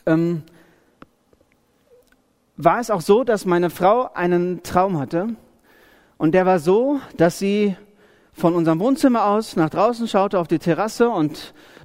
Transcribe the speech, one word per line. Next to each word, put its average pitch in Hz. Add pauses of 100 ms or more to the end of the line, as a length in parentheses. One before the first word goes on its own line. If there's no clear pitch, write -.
ähm, 165 (2250)
war 170
es 233
auch 196
so, 214
dass 220
meine 175
Frau 220
einen 175
Traum 180
hatte. 165 (920)
Und 160
der 185
war 185
so, 233 (160)
dass 165
sie 202 (580)
von 170
unserem 165
Wohnzimmer 247
aus 208
nach 156
draußen 226
schaute 196
auf 165
die 165
Terrasse 202
und 156 (300)